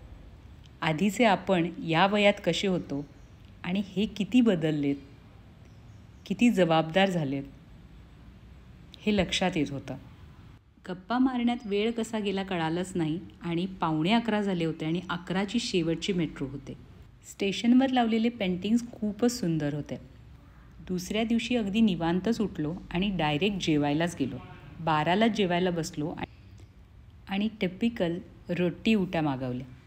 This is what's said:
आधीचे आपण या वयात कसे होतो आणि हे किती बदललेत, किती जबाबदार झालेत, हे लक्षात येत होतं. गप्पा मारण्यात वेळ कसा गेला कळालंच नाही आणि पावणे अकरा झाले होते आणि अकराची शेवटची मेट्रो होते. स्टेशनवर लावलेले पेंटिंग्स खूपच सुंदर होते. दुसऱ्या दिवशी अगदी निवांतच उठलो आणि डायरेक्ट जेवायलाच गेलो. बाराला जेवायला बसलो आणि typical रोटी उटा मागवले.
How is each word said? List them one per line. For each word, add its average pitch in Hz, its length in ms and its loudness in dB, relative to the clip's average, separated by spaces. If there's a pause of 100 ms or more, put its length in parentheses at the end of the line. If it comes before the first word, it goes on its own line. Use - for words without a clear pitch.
(800)
आधीचे 175 420 2
आपण 185 460 4 (140)
या 165 240 4
वयात 202 260 6 (100)
कसे 175 240 0
होतो 147 380 -2 (580)
आणि 196 240 -2
हे 208 180 -2
किती 214 360 2
बदललेत, 156 540 2 (1300)
किती 233 240 2
जबाबदार 175 600 4
झालेत, 139 340 -2 (1600)
हे 208 180 0
लक्षात 180 380 0
येत 143 160 -2
होतं. 135 240 -10 (920)
गप्पा 185 280 -4
मारण्यात 240 480 2
वेळ 208 260 0
कसा 226 280 -4
गेला 196 240 -2
कळालंच 175 520 -2
नाही 165 240 -2 (220)
आणि 170 240 -2
पावणे 165 460 0
अकरा 226 300 2
झाले 180 240 -2
होते 160 200 -4
आणि 170 240 -2
अकराची 190 500 -4
शेवटची 165 540 -2
मेट्रो 147 340 -4
होते. 139 260 -12 (580)
स्टेशनवर 240 580 4
लावलेले 233 400 2
पेंटिंग्स 202 640 -2
खूपच 214 480 -2
सुंदर 151 340 0
होते. 143 220 -8 (920)
दुसऱ्या 185 360 -4
दिवशी 233 320 0
अगदी 214 260 0
निवांतच 180 600 2
उठलो 160 340 -4 (160)
आणि 190 180 0
डायरेक्ट 165 480 0
जेवायलाच 151 600 2
गेलो. 123 160 -4 (440)
बाराला 165 480 2
जेवायला 185 420 2
बसलो 160 460 -4 (1120)
आणि 208 220 -2 (120)
typical 180 560 0 (320)
रोटी 175 460 0
उटा 170 260 0
मागवले. 131 420 -2 (240)